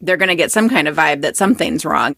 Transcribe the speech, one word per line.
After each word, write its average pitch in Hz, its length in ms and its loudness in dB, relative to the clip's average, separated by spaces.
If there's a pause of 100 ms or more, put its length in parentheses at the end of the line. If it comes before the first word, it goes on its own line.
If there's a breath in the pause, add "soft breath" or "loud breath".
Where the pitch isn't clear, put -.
they're 180 140 0
gonna 185 160 0
get 165 180 0
some 220 160 2
kind 185 180 0
of 151 100 -4
vibe 151 260 2
that 151 140 -2
something's 156 480 0
wrong. 143 340 0